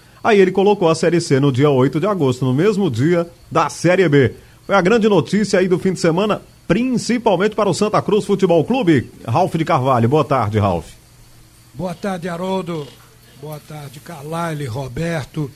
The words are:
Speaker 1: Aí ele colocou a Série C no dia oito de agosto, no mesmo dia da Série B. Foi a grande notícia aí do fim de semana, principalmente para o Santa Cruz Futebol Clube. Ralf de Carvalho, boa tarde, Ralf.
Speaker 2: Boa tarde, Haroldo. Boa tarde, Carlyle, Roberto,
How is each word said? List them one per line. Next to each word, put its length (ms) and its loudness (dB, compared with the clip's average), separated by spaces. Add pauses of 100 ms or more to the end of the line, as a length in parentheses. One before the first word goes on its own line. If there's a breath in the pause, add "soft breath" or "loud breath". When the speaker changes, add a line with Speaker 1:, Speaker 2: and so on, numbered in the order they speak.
(240 soft breath)
Speaker 1:
Aí 160 4
ele 100 6
colocou 380 2
a 60 2
Série 260 0
C 180 0
no 140 2
dia 180 2
oito 300 2
de 60 -2
agosto, 380 -2
no 80 0
mesmo 380 0
dia 380 0 (220)
da 180 0
Série 400 2
B. 260 4 (320 loud breath)
Foi 80 -2
a 60 4
grande 280 2
notícia 520 0
aí 80 0
do 100 0
fim 140 -2
de 80 -6
semana, 420 0 (240)
principalmente 880 0
para 160 0
o 40 0
Santa 280 0
Cruz 220 0
Futebol 400 2
Clube. 440 2 (160)
Ralf 300 -2
de 100 -2
Carvalho, 440 2
boa 160 2
tarde, 340 -2
Ralf. 280 -2 (840)
Speaker 2:
Boa 220 -10
tarde, 340 -8
Haroldo. 580 -6 (540)
Boa 280 -14
tarde, 320 -18
Carlyle, 640 -8
Roberto, 920 -6